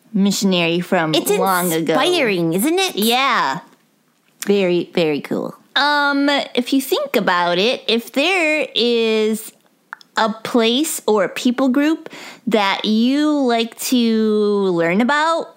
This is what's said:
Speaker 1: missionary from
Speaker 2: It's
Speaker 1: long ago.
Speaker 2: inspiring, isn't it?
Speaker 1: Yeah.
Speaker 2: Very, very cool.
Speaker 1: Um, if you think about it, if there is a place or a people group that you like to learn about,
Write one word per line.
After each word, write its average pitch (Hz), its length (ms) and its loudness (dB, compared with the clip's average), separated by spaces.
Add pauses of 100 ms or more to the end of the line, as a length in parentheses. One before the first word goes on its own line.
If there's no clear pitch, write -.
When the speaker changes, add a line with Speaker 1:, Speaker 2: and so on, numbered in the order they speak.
(140)
Speaker 1:
missionary 185 680 2
from 170 340 0
Speaker 2:
It's - 160 0
Speaker 1:
long 185 420 0
ago. 160 200 -2
Speaker 2:
inspiring, 226 600 0
isn't 311 240 0
it? 370 180 -2
Speaker 1:
Yeah. 214 640 0 (840)
Speaker 2:
Very, 180 480 0
very 156 260 0
cool. - 340 -6 (200)
Speaker 1:
Um, 285 560 2 (240)
if 247 180 -2
you 269 80 2
think 554 360 -2
about 175 420 2
it, 226 280 0
if 226 260 -2
there 311 600 0
is 220 800 0 (640)
a 220 160 2
place 240 760 0
or 214 180 2
a 160 40 -2
people 262 400 0
group 294 400 0 (380)
that 202 400 0
you 254 440 2 (120)
like 233 380 0
to 214 920 0
learn 170 300 0
about, 302 540 -2